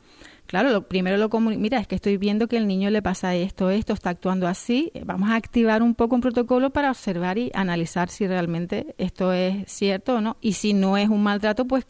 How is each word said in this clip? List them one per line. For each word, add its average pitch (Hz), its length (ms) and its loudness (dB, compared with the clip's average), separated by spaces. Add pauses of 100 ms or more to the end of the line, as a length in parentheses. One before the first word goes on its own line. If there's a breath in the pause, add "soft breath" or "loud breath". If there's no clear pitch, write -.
(500 loud breath)
Claro, 233 220 2
lo 202 160 0
primero 185 300 0
lo 214 120 2
comuni-, 220 300 0
"Mira, 220 200 0
es 190 80 -4
que - 60 -6
estoy 202 240 0
viendo 208 300 0
que 233 100 -2
el 214 100 0
niño 196 220 0
le 214 140 2
pasa 185 320 -2
esto, 185 340 0
esto, 214 240 0
está 190 160 -4
actuando 185 380 -2
así. 240 480 -2
Eh, - 100 -10
vamos 185 240 -2
a 226 60 2
activar 226 480 2
un 233 100 4
poco 233 220 2
un 240 60 2
protocolo 247 500 2
para 285 180 0
observar 185 480 -2
y 247 160 -2
analizar 175 560 -2
si - 180 -4
realmente 180 720 -4
esto 185 340 -2
es 185 400 -2
cierto 196 440 -2
o 220 60 0
no. 180 200 -2
Y 208 120 0
si 208 200 0
no 196 240 4
es 202 100 2
un 208 140 4
maltrato, 208 440 2
pues, 254 240 0